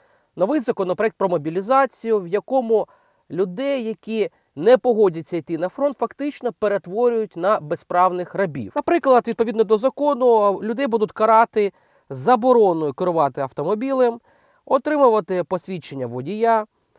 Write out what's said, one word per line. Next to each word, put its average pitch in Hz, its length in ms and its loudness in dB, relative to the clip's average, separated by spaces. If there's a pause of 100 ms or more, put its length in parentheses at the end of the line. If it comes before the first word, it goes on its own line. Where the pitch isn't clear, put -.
(360)
новий 220 240 0
законопроект 208 560 -4
про 196 120 -2
мобілізацію, 196 920 -2
в 175 80 -12
якому 220 600 -2 (420)
людей, 214 540 -4
які 214 460 -6 (260)
не 208 220 4
погодяться 190 580 0
йти 165 220 -6
на 170 100 -4
фронт, 277 300 -4
фактично 247 540 -6
перетворюють 214 840 -2
на 185 240 0
безправних 175 760 -2
рабів. 143 420 -4
Наприклад, 277 520 2
відповідно 226 360 0
до 208 140 2
закону, 240 840 2
людей 226 240 -4
будуть 214 260 -2
карати 220 600 2 (380)
забороною 185 840 2
керувати 160 460 0
автомобілем, 226 800 -2 (440)
отримувати 233 800 2
посвідчення 165 600 -8
водія, 214 600 -2 (320)